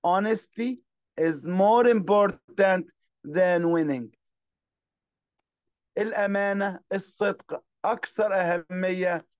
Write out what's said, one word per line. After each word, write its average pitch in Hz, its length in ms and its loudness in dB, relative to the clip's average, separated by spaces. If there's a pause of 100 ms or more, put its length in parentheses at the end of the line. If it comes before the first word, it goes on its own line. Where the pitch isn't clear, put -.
Honesty 214 760 -2 (360)
is 156 280 -2
more 202 420 4
important 196 1000 2 (380)
than 170 460 0
winning. 143 400 -2 (1900)
الأمانة، 202 840 -2 (120)
الصدق - 720 -6 (200)
أكثر 214 500 -2
أهمية 180 920 -2 (140)